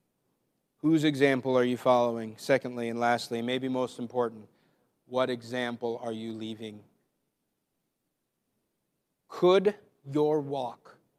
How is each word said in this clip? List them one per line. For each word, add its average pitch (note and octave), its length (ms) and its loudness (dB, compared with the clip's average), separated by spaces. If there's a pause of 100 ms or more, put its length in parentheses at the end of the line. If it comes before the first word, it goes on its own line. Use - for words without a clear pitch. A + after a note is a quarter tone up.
(800)
Whose D#3 220 4
example C3+ 540 4
are B2 80 6
you B2 100 0
following? A#2 640 2
Secondly, B2 500 0
and A#2 120 -6
lastly, A#2+ 400 0
and A#2 80 -4
maybe B2+ 200 -2
most B2+ 320 -4
important, A2+ 480 -4 (600)
what B2+ 220 0
example A#2+ 720 -6
are A#2 120 -6
you A2+ 180 -8
leaving? A2 520 -12 (2500)
Could F#3+ 480 4 (300)
your D3+ 340 0
walk C#3 560 -8 (240)